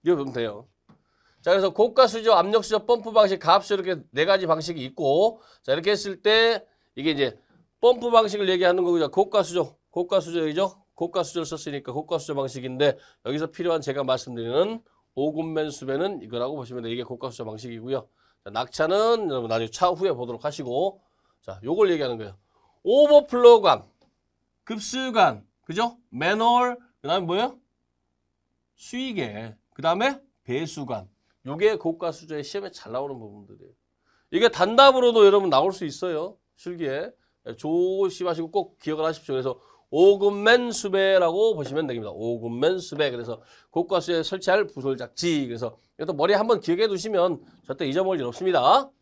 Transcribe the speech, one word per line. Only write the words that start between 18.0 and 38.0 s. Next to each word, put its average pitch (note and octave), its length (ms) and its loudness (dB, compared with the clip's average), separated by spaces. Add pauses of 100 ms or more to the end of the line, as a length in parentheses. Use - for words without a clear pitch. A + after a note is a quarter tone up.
자, G2+ 60 -16
낙차는 F#3 760 0
여러분 B2 200 -4
나중에 A2+ 200 -2
차후에 F3+ 440 -2
보도록 B2 340 -8
하시고, D3 560 -6 (400)
자, F#2+ 200 -16
요걸 F3+ 280 2
얘기하는 C#3 260 -2
거예요. G2+ 220 -14 (460)
오버플로우관, A#3+ 1000 8 (800)
급수관, G#3+ 840 -2 (200)
그죠? A#3 320 -4 (100)
맨홀, A#3 680 0 (240)
그다음에 E3+ 240 -4
뭐예요? A3 320 -4 (1160)
수위계. B2+ 800 -8 (240)
그다음에 G#3+ 400 0 (240)
배수관. B2 640 -8 (380)
요게 F#3+ 300 0
고가 E3 360 -6
수조의 D#3 320 -12
시험에 G3 260 -12
잘 - 220 -18
나오는 C3+ 260 -8
부분들이에요. G2+ 540 -20 (580)
이게 A3 200 2
단답으로도 A#3+ 760 6
여러분 G3 240 6
나올 D#3 240 4
수 F#3 140 -8
있어요. E3+ 500 -6 (200)
실기에. E3+ 540 -8 (380)
예, A#2 80 -14
조심하시고 F3 920 -2